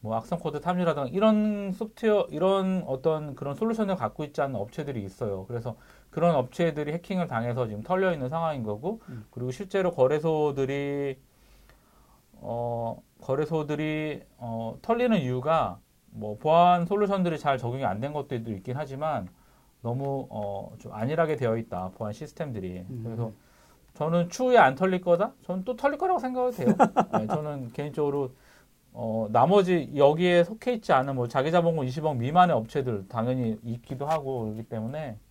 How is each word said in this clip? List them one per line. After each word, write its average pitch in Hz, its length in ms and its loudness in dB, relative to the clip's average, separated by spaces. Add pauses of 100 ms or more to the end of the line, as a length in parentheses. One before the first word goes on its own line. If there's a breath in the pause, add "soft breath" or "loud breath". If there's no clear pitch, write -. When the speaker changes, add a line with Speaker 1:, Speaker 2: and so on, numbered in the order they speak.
Speaker 1:
뭐 110 160 -4
악성 139 220 -4
코드 147 220 -4
탐지라든가 170 500 0
이런 208 600 2
소프트웨어, 214 580 0
이런 185 560 2
어떤 151 480 -2
그런 139 200 -6
솔루션을 220 420 0
갖고 120 280 -4
있지 147 180 -6
않은 135 140 -2
업체들이 117 460 -6
있어요. 98 440 -6
그래서 117 300 -8 (340 soft breath)
그런 165 240 2
업체들이 147 580 -2
해킹을 175 340 -4
당해서 120 400 -2
지금 107 160 -8
털려 185 300 0
있는 135 160 -4
상황인 156 360 -2
거고, 131 440 -6
Speaker 2:
음. 113 220 -14
Speaker 1:
그리고 127 200 -6
실제로 190 420 -2
거래소들이, 143 1300 0 (1160 soft breath)
어, 117 680 -6 (200)
거래소들이, 151 1000 -2 (140)
어, 113 460 -8
털리는 233 380 2
이유가 127 580 0 (320)
뭐 107 260 -10
보안 170 500 6
솔루션들이 196 520 2
잘 139 200 2
적용이 123 260 -4
안 104 160 -2
된 143 120 -4
것들도 127 400 -6
있긴 104 240 -6
하지만 135 520 -4 (520 soft breath)
너무, 135 500 -4
어, 101 500 -8
좀 - 120 -16
안일하게 151 440 0
되어 117 200 0
있다, 92 400 -6
보안 107 160 -6
시스템들이. 101 760 -8
Speaker 2:
음. 123 140 -10
Speaker 1:
그래서 113 280 -6 (640 soft breath)
저는 170 340 0
추후에 247 300 4
안 139 160 8
털릴 185 260 0
거다? 180 320 2 (120)
저는 185 200 -4
또 247 120 -4
털릴 285 220 0
거라고 370 200 2
생각해도 254 380 -2
돼요. - 200 2
Speaker 2:
<laughs> - 420 4
Speaker 1:
네, 110 80 0
저는 147 460 -4
개인적으로, 143 600 -2 (640 soft breath)
어, 113 360 -2
나머지 175 640 6
여기에 170 480 6
속해 220 300 -4
있지 220 180 0
않은 135 240 2
뭐 120 100 0
자기 135 240 0
자본금 165 340 4
이십억 147 320 -2
미만의 156 380 6
업체들 113 540 -2
당연히 117 560 0
있기도 120 420 -8
하고 135 380 -2
그렇기 110 240 -6
때문에 120 500 -8 (120)